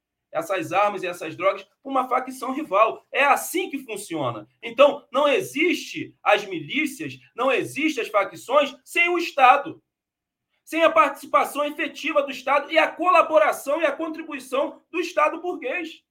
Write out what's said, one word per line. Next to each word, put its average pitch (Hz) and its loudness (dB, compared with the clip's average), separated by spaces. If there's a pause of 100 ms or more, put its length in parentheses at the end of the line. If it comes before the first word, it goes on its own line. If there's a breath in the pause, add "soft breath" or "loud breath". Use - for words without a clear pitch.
(320)
essas 160 -4
armas 196 0
e 180 -6
essas 175 -8
drogas 196 0
pra - -20 (120)
uma 262 -2
facção 254 -4
rival. 226 0
É 254 2
assim - 0
que 277 -8
funciona. 151 -6 (160)
Então, 262 4
não 285 2
existe 262 -2
as 208 2
milícias, 180 -8 (160 soft breath)
não 254 0
existem 254 -2
as - -8
facções 214 0 (100)
sem 339 0
o 349 0
Estado, - 2 (840)
sem 320 -2
a 311 6
participação 285 2
efetiva 294 -2
do 277 -6
Estado 285 0
e 320 2
a 302 4
colaboração 311 2
e 320 2
a 277 0
contribuição 311 -6
do 330 -4
Estado 311 0
burguês. 349 -8